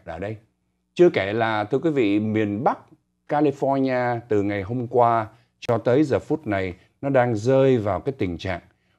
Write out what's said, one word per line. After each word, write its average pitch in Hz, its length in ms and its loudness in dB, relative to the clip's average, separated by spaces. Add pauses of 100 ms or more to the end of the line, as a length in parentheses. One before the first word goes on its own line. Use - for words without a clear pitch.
ở 82 140 -12
đây. 104 180 -8 (580)
Chưa 175 160 6
kể 101 220 -2
là, 110 320 0
thưa 131 140 -2
quý 160 120 -2
vị, 107 300 2
miền 107 440 -2
Bắc 220 140 0 (500)
California 135 1000 0
từ 104 140 0
ngày 101 200 -4
hôm 117 240 -6
qua 117 400 2 (340)
cho 117 180 -2
tới 127 260 2
giờ 123 140 0
phút 151 280 -6
này 95 280 -4 (260)
nó 139 80 -6
đang 123 280 2
rơi 131 420 4
vào 101 220 -2
cái 135 180 -6
tình 90 200 -4
trạng 90 220 -8 (380)